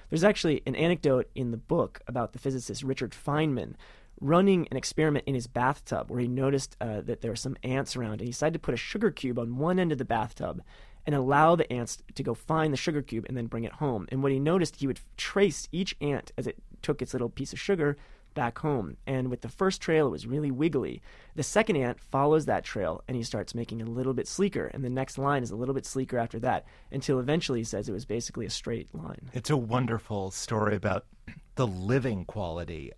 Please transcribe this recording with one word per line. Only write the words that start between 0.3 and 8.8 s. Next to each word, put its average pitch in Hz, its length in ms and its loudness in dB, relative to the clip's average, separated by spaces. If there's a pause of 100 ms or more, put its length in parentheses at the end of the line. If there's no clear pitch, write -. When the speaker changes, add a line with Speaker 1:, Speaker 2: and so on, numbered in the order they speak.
Speaker 1:
an 131 100 -2
anecdote 151 600 4
in 127 160 -2
the 113 60 -4
book 123 500 -2
about 120 240 -2
the 123 80 -14
physicist 131 420 -4
Richard 131 300 -2
Feynman 143 640 0 (500)
running 175 460 6
an 131 80 -2
experiment 151 480 2
in 139 80 -2
his 123 140 -2
bathtub 120 640 0
where 120 80 -2
he 120 80 2
noticed, 135 520 0
uh, 107 220 -4
that 110 200 -4
there 113 100 -2
were 104 40 -2
some 127 280 -6
ants 127 320 -2
around, 117 180 -4
and 107 80 -6
he 120 60 -6
decided 147 260 0
to 160 60 -4
put - 140 -2
a 117 40 0
sugar 208 320 0